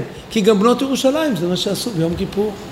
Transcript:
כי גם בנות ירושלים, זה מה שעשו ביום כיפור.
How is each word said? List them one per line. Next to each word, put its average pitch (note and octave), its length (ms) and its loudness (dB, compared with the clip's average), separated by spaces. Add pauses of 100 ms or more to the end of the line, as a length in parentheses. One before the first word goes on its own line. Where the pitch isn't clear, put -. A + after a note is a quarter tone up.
(300)
כי A3+ 100 0
גם G#3 180 4
בנות A#3+ 240 4
ירושלים, C4+ 540 0
זה E3+ 120 -2
מה F3+ 80 0
שעשו F#3+ 340 -4
ביום E3+ 260 -2
כיפור. G3 360 -2 (180)